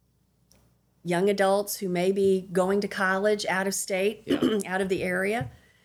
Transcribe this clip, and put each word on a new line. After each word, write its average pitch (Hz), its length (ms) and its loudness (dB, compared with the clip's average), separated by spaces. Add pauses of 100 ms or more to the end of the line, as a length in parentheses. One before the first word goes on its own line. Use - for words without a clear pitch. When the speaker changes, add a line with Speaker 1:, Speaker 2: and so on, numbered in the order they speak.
(1040)
Speaker 1:
Young 175 260 2
adults 196 480 2
who 202 100 -6
may 180 240 2
be 196 400 2
going 190 300 2
to 202 60 -4
college 196 580 0
out 190 200 0
of 196 80 -2
state, 196 520 -2
Speaker 2:
Yeah. - 380 2
Speaker 1:
<clears throat> - 40 -8
out 185 140 -2
of 190 80 -2
the 185 140 0
area, 190 460 -2 (360)